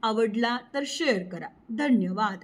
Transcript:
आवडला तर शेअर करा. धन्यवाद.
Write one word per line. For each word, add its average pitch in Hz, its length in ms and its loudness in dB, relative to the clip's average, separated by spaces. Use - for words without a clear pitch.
आवडला 226 560 0
तर 285 120 0
शेअर 220 460 0
करा. 165 160 -10
धन्यवाद. 214 720 2